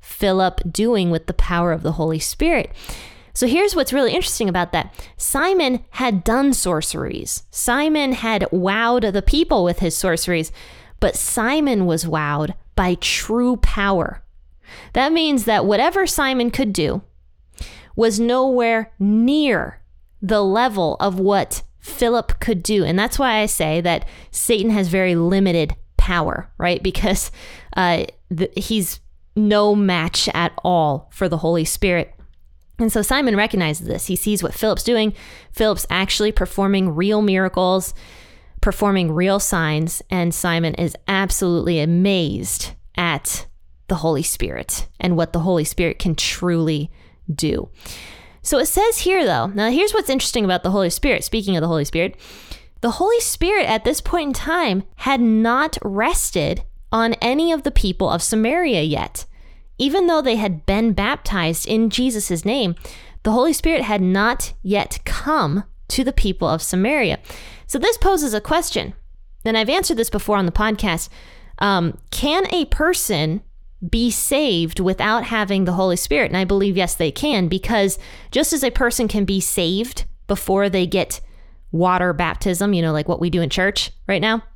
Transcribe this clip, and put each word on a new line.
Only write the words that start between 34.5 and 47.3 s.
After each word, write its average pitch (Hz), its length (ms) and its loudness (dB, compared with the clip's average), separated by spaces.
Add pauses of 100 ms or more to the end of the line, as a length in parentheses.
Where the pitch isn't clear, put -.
Philip's - 280 0
doing. 220 320 2 (380)
Philip's 214 380 0
actually 202 420 0
performing 190 600 0
real 202 280 2
miracles, 190 720 2 (680)
performing 190 520 2
real 185 260 2
signs, 160 720 -2
and 175 240 0
Simon 165 400 0
is 165 220 -2 (100)
absolutely 185 720 0
amazed 175 920 0 (240)
at - 500 -4 (420)
the 190 80 0
Holy 156 260 0
Spirit - 680 -4 (100)
and 180 180 0
what 165 160 0
the 170 80 0
Holy 170 240 2
Spirit - 340 -2
can 165 160 0
truly 160 760 -2 (420)